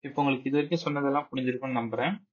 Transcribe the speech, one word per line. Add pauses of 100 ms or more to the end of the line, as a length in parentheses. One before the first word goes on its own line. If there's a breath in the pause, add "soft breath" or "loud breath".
இப்போ
உங்களுக்கு
இது
வரைக்கும்
சொன்னதெல்லாம்
புரிஞ்சிருக்கும்னு
நம்புறேன். (180)